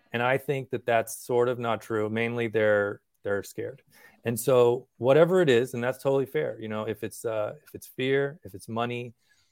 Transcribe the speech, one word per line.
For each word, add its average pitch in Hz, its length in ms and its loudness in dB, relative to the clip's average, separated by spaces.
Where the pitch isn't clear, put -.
And 117 100 -2
I 127 140 2
think 135 320 -6
that - 160 -6
that's 113 400 -2
sort 120 240 2
of 120 100 -4
not 117 220 -2
true. 107 280 -4
Mainly 117 380 -2
they're, 104 540 2
they're 101 200 -2
scared. - 380 -12
And 117 160 -2
so 123 480 4
whatever 160 440 4
it 160 80 4
is, 123 240 4
and 120 100 -4
that's 127 180 -4
totally 135 240 0
fair. 123 360 -6
You 110 80 -10
know, 107 140 -4
if 110 200 -6
it's, - 220 -10
uh, 110 280 -4
if - 80 -20
it's - 120 -16
fear, 139 580 -2
if 98 100 -18
it's - 140 -18
money, 120 440 -6